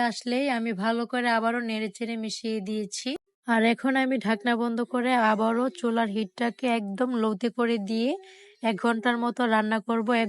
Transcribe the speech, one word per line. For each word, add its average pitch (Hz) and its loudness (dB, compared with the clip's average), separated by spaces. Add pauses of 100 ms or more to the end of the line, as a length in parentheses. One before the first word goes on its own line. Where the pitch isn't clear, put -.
আসলেই 247 -2
আমি 233 -2 (120)
ভালো 226 0
করে 247 -2
আবারও 233 0
নেড়েচেড়ে 220 -4
মিশিয়ে 220 -4
দিয়েছি। 214 -6 (380)
আর 226 4 (120)
এখন 262 0
আমি 262 2
ঢাকনা 214 0
বন্ধ 233 -2 (140)
করে 247 0 (200)
আবারও 226 2 (140)
চুলার 233 0
হিটটাকে 220 -4 (120)
একদম 208 -2 (120)
লোতে 220 0
করে 233 0 (120)
দিয়ে 226 0 (520)
এক 226 2
ঘন্টার 233 2
মতো 233 -2
রান্না 220 2
করব। 226 -2 (140)
এক 220 0